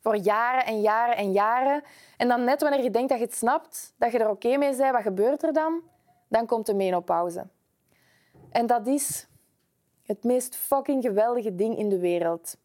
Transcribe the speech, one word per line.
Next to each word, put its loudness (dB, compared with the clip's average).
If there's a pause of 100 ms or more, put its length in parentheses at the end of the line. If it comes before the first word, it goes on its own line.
voor 0
jaren 0
en -4
jaren 2
en -2
jaren. 2 (340)
En 0
dan 2
net 2
wanneer 2
je 0
denkt 0
dat 2
je -2
het -8
snapt, -4
dat 0
je 0
er 2
oké 0
mee 0
bent, 2
wat 0
gebeurt 0
er 0
dan? 0 (480)
Dan 0
komt -2
de 0
menopauze. -2 (1040)
En 0
dat 2
is -2 (760)
het -8
meest 0
fucking -2
geweldige 0
ding -2
in -2
de 0
wereld. -2